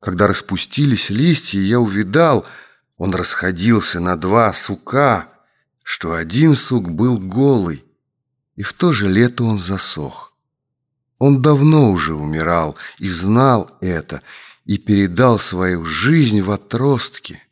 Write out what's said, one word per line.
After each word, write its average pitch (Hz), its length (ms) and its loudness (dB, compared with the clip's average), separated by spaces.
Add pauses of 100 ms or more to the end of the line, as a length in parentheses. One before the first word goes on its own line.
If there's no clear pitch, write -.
Когда 95 260 0
распустились 107 800 -2
листья, 127 500 0
я 101 200 2
увидал, 107 680 2 (520)
он 90 180 -2
расходился 92 880 -2
на 90 160 -2
два 98 340 2
сука, 113 800 -2 (540)
что - 300 -8
один 104 420 2
сук 104 360 -4
был 113 260 0
голый, 95 680 -2 (720)
и - 60 -14
в - 100 -6
то 175 220 0
же 101 160 -2
лето 120 340 2
он 110 140 0
засох. 87 760 -6 (840)
Он 135 240 4
давно 147 500 6
уже 80 220 -2
умирал 78 640 -2 (220)
и 95 100 -6
знал 104 720 2
это, 85 400 -6 (420)
и 101 140 -2
передал 101 600 2
свою 90 460 -2
жизнь 107 580 2
в 95 100 -2
отростки. - 1000 -4